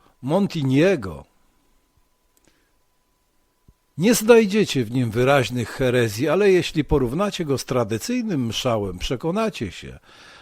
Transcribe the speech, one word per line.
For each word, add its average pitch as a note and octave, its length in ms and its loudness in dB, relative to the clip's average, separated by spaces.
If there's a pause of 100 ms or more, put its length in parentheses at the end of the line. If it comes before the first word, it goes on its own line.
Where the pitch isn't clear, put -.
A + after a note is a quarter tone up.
(220)
Montiniego, C#3 1040 2 (2750)
nie G#3 160 4
znajdziecie G#3+ 680 4
w G#2+ 60 -10
nim B2 200 0
wyraźnych B2 600 0
herezji, B2 580 0
ale F#3+ 220 2
jeśli E3 340 0
porównacie D#3 600 -2
go C#3 140 -2
z - 60 -8
tradycyjnym C3 840 -2
mszałem, G#2 520 -2
przekonacie E3 760 -4
się, - 260 -16 (440)